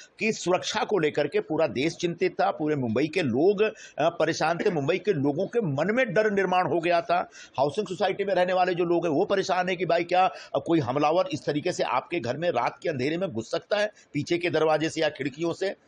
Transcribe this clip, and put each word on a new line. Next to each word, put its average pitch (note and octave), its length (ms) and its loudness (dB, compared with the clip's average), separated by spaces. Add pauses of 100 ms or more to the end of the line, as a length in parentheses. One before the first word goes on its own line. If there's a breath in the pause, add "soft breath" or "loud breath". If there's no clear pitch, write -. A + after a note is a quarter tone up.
(200 loud breath)
की A3 120 0
सुरक्षा F#3 520 -2
को A3 160 0
लेकर D3+ 280 0
के G#3 120 -2
पूरा D#3+ 280 0
देश C#3 280 -2
चिंतित F3+ 460 -2
था, D3 100 2
पूरे D3+ 240 -2
मुंबई C3 320 0
के F3+ 140 -2
लोग, E3+ 400 2
अ, A3 120 0 (260 loud breath)
परेशान D#3+ 580 0
थे। G#3 140 0
मुंबई D#3 260 0
के G3 160 -2
लोगों D3 340 -2
के A#3 140 -2
मन D#3+ 300 0
में A#3+ 220 0
डर G#3+ 180 2
निर्माण F#3 360 2
हो D3+ 120 0
गया E3+ 220 2
था। F3 280 -2 (280 loud breath)
हाउसिंग D3 300 0
सोसाइटी F#3+ 380 -2
में G3 80 0
रहने F3+ 200 2
वाले F#3 200 2
जो F3 120 0
लोग E3+ 200 2
हैं E3 80 0
वो D#3+ 120 2
परेशान F#3 440 2
है F#3+ 60 0
कि F3+ 100 -4
भाई E3+ 180 4
क्या, F3+ 220 4
अ, - 420 -2
कोई E3 120 6
हमलावर D3 520 2
इस D3 140 -6
तरीके D3 260 -2
से F3 120 -2
आपके C3+ 360 -2
घर B2 180 -4
में E3+ 140 -2
रात C3 320 -2
के F#3+ 60 -2
अंधेरे C#3+ 280 -2
में F3+ 140 -4
घुस A2+ 200 -6
सकता E3+ 260 -2
है G#3 140 0 (220 soft breath)
पीछे D3 240 -2
के E3+ 120 -2
दरवाजे D#3 400 2
से D#3 120 -4
या D#3 80 2
खिड़कियों D3 440 -4
से? F#3+ 220 -4 (120)